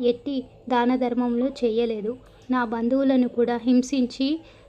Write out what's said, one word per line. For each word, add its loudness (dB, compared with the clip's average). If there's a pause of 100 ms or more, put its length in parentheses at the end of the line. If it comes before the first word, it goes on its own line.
ఎట్టి -2 (240)
దాన 2
ధర్మములు 0 (140)
చేయలేదు. -2 (340)
నా 2
బంధువులను 2
కూడా 0
హింసించి 0 (280)